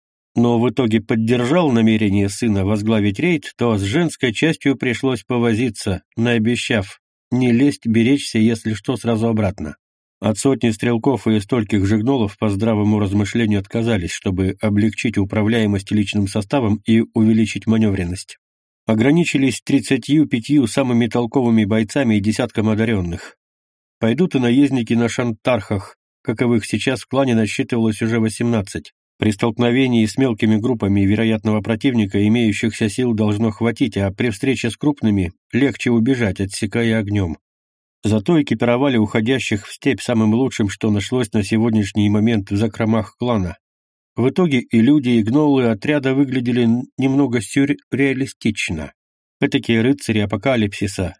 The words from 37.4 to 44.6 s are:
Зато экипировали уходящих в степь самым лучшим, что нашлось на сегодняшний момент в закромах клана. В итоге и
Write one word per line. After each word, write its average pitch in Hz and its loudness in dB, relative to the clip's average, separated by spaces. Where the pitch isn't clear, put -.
Зато 110 2
экипировали 120 0
уходящих 110 -2
в - -16
степь - -2
самым 110 2
лучшим, 117 0
что 107 -2
нашлось 107 -2
на 107 0
сегодняшний 110 0
момент 104 0
в 101 0
закромах 110 -2
клана. 104 -2
В 120 2
итоге 139 2
и 113 0